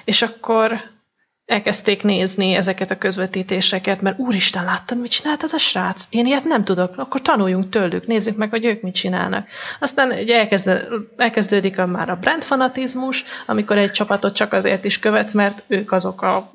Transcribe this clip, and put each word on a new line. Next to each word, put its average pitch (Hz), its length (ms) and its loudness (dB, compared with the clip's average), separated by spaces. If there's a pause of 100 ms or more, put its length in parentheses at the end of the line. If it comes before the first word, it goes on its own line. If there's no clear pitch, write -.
és - 180 2
akkor 226 680 0 (540)
elkezdték 208 580 0
nézni 190 520 2
ezeket 185 360 0
a 190 80 -2
közvetítéseket, 190 1000 -2
mert 190 180 -2
úristen, 196 460 0
láttad, 185 360 -4
mit 240 100 -6
csinált 302 320 -2
ez 320 100 -4
a 320 60 -2
srác? 185 520 -2
Én 240 160 2
ilyet 269 180 0
nem 285 200 2
tudok, 180 340 0
akkor 262 240 -4
tanuljunk 190 460 2
tőlük, 185 380 0
nézzük 220 300 0
meg, 214 140 -2
hogy 226 140 -2
ők 226 180 0
mit 185 120 -6
csinálnak. 190 540 -2 (320)
Aztán 269 300 2
ugye 233 280 2
elkezd-, 196 480 2 (300)
elkezdődik 202 640 2
a, 185 80 2
már 180 240 -2
a 240 60 -2
brand 311 260 0
fanatizmus, 262 800 -2 (220)
amikor 208 300 0
egy 202 140 4
csapatot 202 440 0
csak 214 180 0
azért 196 320 2
is 208 140 0
követsz, 214 340 2
mert 208 340 2
ők 208 260 -2
azok 190 300 0
a, 190 320 0